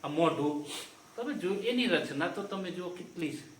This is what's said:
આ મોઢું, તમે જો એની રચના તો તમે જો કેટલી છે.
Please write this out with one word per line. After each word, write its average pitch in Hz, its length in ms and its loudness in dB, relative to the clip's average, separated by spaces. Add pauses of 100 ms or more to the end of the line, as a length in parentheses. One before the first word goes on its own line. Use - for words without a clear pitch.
આ 143 40 -4
મોઢું, 147 580 4 (500)
તમે 262 180 -2
જો 185 220 0
એની 233 300 2
રચના 156 420 2
તો 196 160 -4
તમે 190 280 -4
જો 180 180 -4
કેટલી 170 480 -4
છે. - 60 -12 (160)